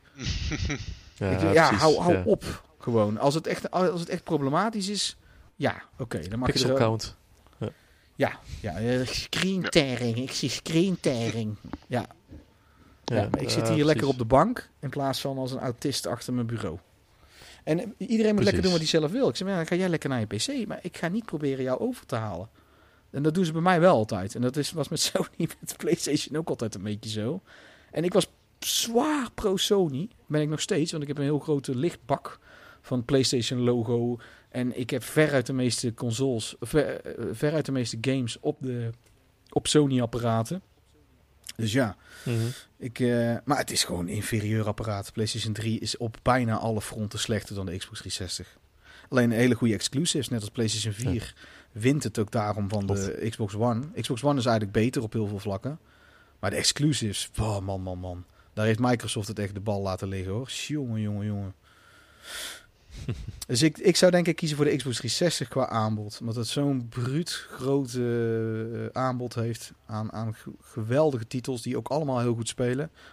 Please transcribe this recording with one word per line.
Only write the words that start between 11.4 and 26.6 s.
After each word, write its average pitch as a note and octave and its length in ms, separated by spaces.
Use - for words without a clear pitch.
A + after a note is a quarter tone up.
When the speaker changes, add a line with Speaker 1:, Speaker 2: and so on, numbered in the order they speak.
Speaker 2:
Ja. A#2+ 200
Speaker 1:
Ja, B2 120
Speaker 2:
Ja, G#2 140
maar - 100
ik - 80
Speaker 1:
ja, - 0
Speaker 2:
zit A#2 60
hier A2+ 80
Speaker 1:
precies. A2+ 220
Speaker 2:
lekker D3 240
op C3+ 100
de B2 60
bank C#3+ 440
in C#3+ 100
plaats C3+ 300
van C3+ 180
als C3 140
een B2+ 60
autist B2+ 480
achter A#2+ 260
mijn B2 140
bureau. G#2 320
En, D#3 140
eh, - 80
iedereen G#3+ 360
moet G3+ 100
lekker - 0
Speaker 1:
Precies. G3 180
Speaker 2:
doen F#3 80
wat E3+ 100
hij D#3+ 80
zelf D#3 220
wil. A#3 180
Ik C3 80
zeg, F#3 120
"Ja, G3 80
dan D#3+ 100
ga F3+ 80
jij F3+ 140
lekker D#3 200
naar B2+ 120
je G#2+ 60
P - 100
C, C4+ 300
maar C3+ 160
ik - 140
ga F3 120
niet G#3 160
proberen C3+ 400
jou B2+ 160
over B3 260
te - 100
halen." G#2+ 320
En C#3 120
dat D#3 120
doen F#3+ 100
ze D#3+ 80
bij D#3+ 100
mij F3+ 180
wel F3 140
altijd. G#2 400
En A#2+ 80
dat B2+ 140
is, C#3+ 160
was D3 160
met - 160
<laughs> - 80
Sony, F3 140
met E3 200
de - 80
PlayStation D3+ 600
ook E3 120
altijd A#2 260